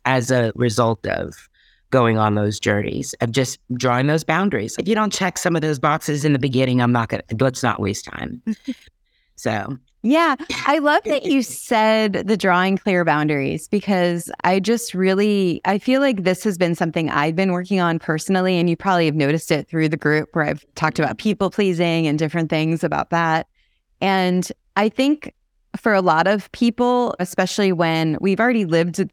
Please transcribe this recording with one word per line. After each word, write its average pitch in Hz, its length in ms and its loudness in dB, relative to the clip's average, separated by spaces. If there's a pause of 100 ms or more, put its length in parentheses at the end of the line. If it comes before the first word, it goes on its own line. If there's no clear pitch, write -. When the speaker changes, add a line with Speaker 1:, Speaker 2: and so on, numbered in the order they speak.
Speaker 1:
as 123 260 0
a 117 260 2
result 117 500 0
of 87 420 -6 (420)
going 117 280 4
on 107 160 2
those 104 260 0
journeys, 107 640 -2
of 117 100 -2
just 131 260 -2 (140)
drawing 127 360 0
those 156 160 0
boundaries. 165 540 -2
If 170 80 -2
you 214 80 0
don't 214 180 -2
check 180 260 -4
some 170 180 0
of 151 60 -2
those 156 160 -2
boxes 147 440 -2
in 147 120 2
the 135 40 2
beginning, 127 440 0
I'm 120 100 4
not 117 160 0
gonna, - 140 -6 (180)
let's 131 220 0
not 120 180 0
waste 104 240 -4
time. - 420 -12
Speaker 2:
<laughs> 220 60 -2 (840)
Speaker 1:
So. 110 420 -6 (240)
Speaker 2:
Yeah, 302 340 2 (300)
I 302 140 2
love 294 240 2
that - 200 -2
you 277 180 2
said 220 720 0
the 190 240 -2
drawing 185 400 2
clear 180 300 0
boundaries, 151 640 0
because 180 640 0 (140)
I 190 160 4
just 226 320 -2
really, 190 720 2
I 196 140 2
feel 262 240 2
like 220 220 0
this 180 200 0
has 196 140 -2
been 170 160 2
something 160 340 -2
I've 156 280 0
been 190 160 0
working 180 280 -2
on 165 180 2
personally, 185 600 0
and 175 100 2
you 170 80 0
probably 175 300 0
have 147 80 0
noticed 156 360 0
it 151 160 0
through 160 220 0
the 156 80 -2
group 151 380 0
where 160 100 2
I've 147 180 -4 (120)
talked 156 240 -4
about 147 180 0
people 202 340 -2
pleasing 170 560 0
and 151 120 0
different 160 320 -2
things 160 340 0
about 151 260 -2
that. 165 360 0 (560)
And 185 440 2 (300)
I 214 140 2
think 285 420 -2 (460)
for 220 160 2
a 190 80 2
lot 170 240 4
of 202 260 -2
people, 240 640 0
especially 185 540 -2
when 160 480 0
we've 190 200 0
already 226 260 2
lived 165 360 0 (100)